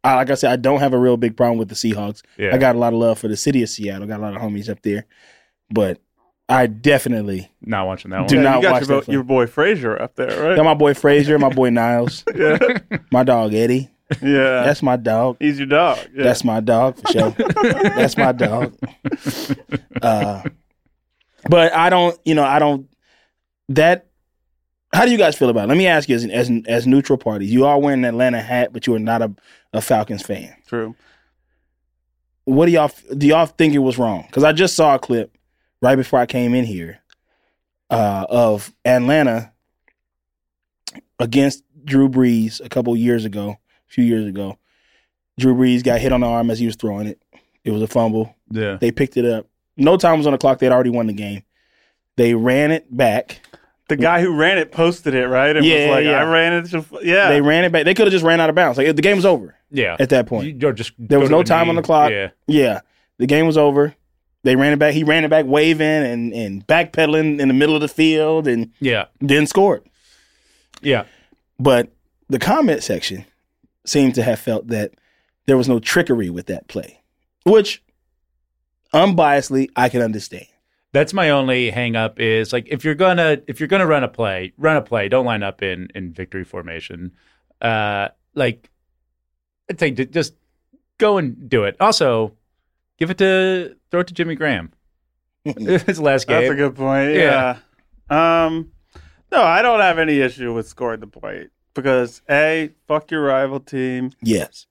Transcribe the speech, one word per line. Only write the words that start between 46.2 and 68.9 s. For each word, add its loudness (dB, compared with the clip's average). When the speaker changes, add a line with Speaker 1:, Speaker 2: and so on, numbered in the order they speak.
Speaker 1:
the 0
arm -2
as -4
he -2
was -4
throwing -6
it. -12
It -4
was -2
a -2
fumble. -2
Speaker 2:
Yeah. -6
Speaker 1:
They 0
picked -4
it 0
up. -2
No 4
time 2
was -2
on 2
the -2
clock. 2
They'd 2
already 2
won -2
the -6
game. -10
They 4
ran 2
it -6
back. -2
Speaker 3:
The 0
guy 2
who 0
ran 2
it -4
posted 0
it, 0
right? 2
And 4
Speaker 1:
Yeah, 4
Speaker 3:
was 4
like, 2
Speaker 1:
yeah. 2
Speaker 3:
"I 2
ran 2
it." -4
To -6
f-, -10
yeah. 4
Speaker 1:
They 4
ran 2
it 0
back. 2
They 4
could 4
have 4
just 0
ran 4
out 2
of -2
bounds. 2
Like, 2
the 0
game 2
was 0
over 0
Speaker 2:
Yeah. -2
Speaker 1:
at 0
that 2
point. -6
Speaker 2:
You, 0
or -2
just -10
Speaker 1:
There 0
Speaker 2:
go 6
Speaker 1:
was 2
Speaker 2:
to 4
Speaker 1:
no 6
Speaker 2:
the 2
Speaker 1:
time 2
Speaker 2:
knee. 0
Speaker 1:
on -2
the -2
clock. 4
Speaker 2:
Yeah. -6
Speaker 1:
Yeah. 2
The -2
game 2
was 0
over. 2
They 2
ran 2
it -2
back. 2
He -2
ran 2
it -4
back 2
waving 2
and, -2
and -10
backpedaling 0
in 2
the 2
middle 2
of 0
the -2
field 0
and -2
Speaker 2:
Yeah. -2